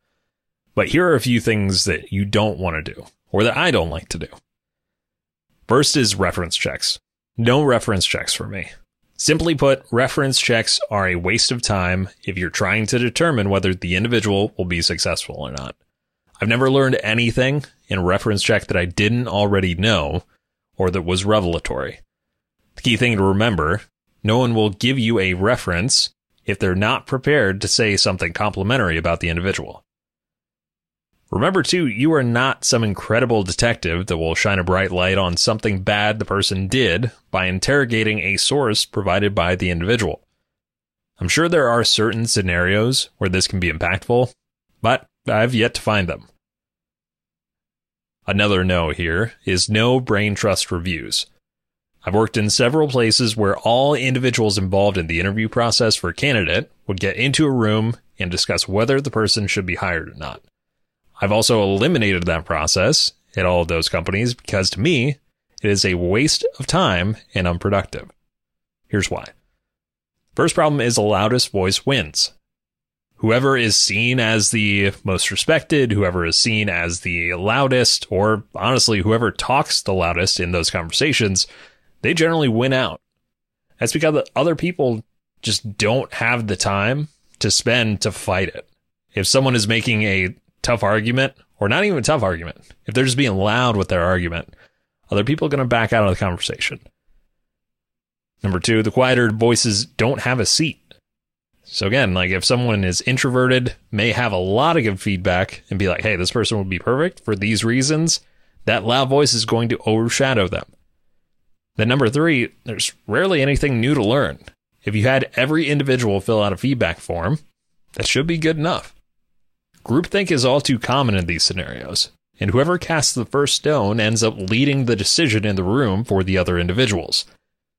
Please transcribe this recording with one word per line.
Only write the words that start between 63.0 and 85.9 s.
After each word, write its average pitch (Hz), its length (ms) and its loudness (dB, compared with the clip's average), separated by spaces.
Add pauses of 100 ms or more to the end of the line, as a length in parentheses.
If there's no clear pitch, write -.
at 92 80 0
all 90 160 4
of 82 80 -2
those 82 180 0
companies 98 460 -2
because, 95 380 -2
to 92 100 -6
me, 139 360 0 (440)
it 107 80 0
is 101 160 2
a 95 80 2
waste 98 520 0 (140)
of 135 80 -8
time 107 480 0 (180)
and 92 140 0
unproductive. 95 640 -2 (800)
Here's 98 200 0
why. - 200 -8 (1080)
First 165 200 0
problem 151 260 2
is 117 140 0
the 110 60 2
loudest 104 500 0
voice 98 340 0
wins. 107 480 -2 (840)
Whoever 127 360 2
is 113 220 2
seen 120 420 0
as 110 320 2
the 101 400 2 (140)
most 95 260 -2
respected, 139 600 2
whoever 92 320 0
is 82 120 0
seen 107 300 2
as 85 320 -4
the 87 360 -4
loudest, 123 760 2
or 107 340 2 (100)
honestly, 110 460 0
whoever 110 320 2
talks - 500 0
the 98 120 -2
loudest 87 480 0
in 87 100 -2
those 85 180 0
conversations, 98 800 0 (540)
they 139 120 0
generally 160 360 2
win 120 240 2
out. 113 260 -2 (800)
That's 120 140 -2
because 156 220 2
the 135 100 0 (100)
other 156 200 2
people 131 500 -2 (360)
just 107 360 -6
don't 110 380 0